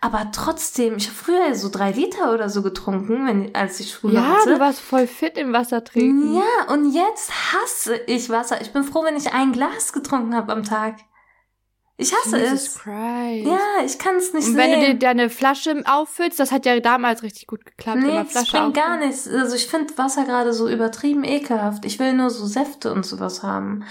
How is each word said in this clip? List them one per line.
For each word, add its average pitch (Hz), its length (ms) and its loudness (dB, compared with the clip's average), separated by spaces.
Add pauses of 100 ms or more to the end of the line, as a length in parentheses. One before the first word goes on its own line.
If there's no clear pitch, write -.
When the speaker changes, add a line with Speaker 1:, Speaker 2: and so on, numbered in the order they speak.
Speaker 1:
aber 214 320 -4
trotzdem, 240 640 -2
ich 208 80 -4
hab - 80 -10
früher 339 400 2
so 202 160 -4
drei 196 200 -2
Liter 277 440 0
oder 214 160 -2
so 202 100 -2
getrunken, 202 680 -2
wenn, 196 280 0
als 190 260 -2
ich 202 140 -10
Schule 214 220 0
Speaker 2:
Ja, 269 240 4
Speaker 1:
hatte. 427 100 6
Speaker 2:
du 294 100 6
warst 277 220 2
voll 254 240 2
fit 320 320 -4
im 269 160 -2
Wasser 240 280 0
trinken. 277 520 2
Speaker 1:
Ja, 427 400 2
und 294 180 4
jetzt 392 400 0 (220)
hasse 349 420 -2 (100)
ich 233 220 -2
Wasser. 233 320 -2
Ich 220 140 -12
bin 277 100 2
froh, 320 200 -2
wenn 311 120 0
ich 294 160 -4
ein 262 200 2
Glas 254 420 -2
getrunken 240 420 -2
hab 214 140 -2
am 220 120 -2
Tag. 214 340 -2 (1000)
Ich 262 160 -2
hasse 466 260 0
Speaker 2:
Jesus 233 140 2 (140)
Speaker 1:
es. - 140 -10
Speaker 2:
Christ. 226 680 -6
Speaker 1:
Ja, 349 120 2 (240)
ich 269 160 -4
kann's 359 360 0
nicht 302 140 0
Speaker 2:
Und 233 100 2
wenn 254 140 6
Speaker 1:
sehen. 311 80 6
Speaker 2:
du 285 80 6
dir 262 100 2
deine 240 320 4
Flasche 277 560 0
auffüllst, 302 520 0
das 269 140 2
hat 254 140 0
ja 247 140 4
damals 233 420 2
richtig - 240 -12
gut - 180 -12
geklappt, - 360 -4
Speaker 1:
Nee, 277 100 2
Speaker 2:
immer 311 140 0
Speaker 1:
das 285 80 -10
Speaker 2:
Flasche - 260 2
Speaker 1:
bringt 302 160 2
gar 320 220 2
Speaker 2:
auffüllen. 294 120 0
Speaker 1:
nichts. 262 180 -6
Also 247 300 0
ich 240 120 -2
find 311 280 -2
Wasser 269 280 0
gerade 247 280 0
so 226 160 0
übertrieben 233 560 0
ekelhaft. 226 640 -2
Ich 214 120 -6
will 262 140 2
nur 254 160 4
so 226 180 -4
Säfte 262 460 -4
und 190 140 -2
sowas - 360 -8
haben. - 480 -4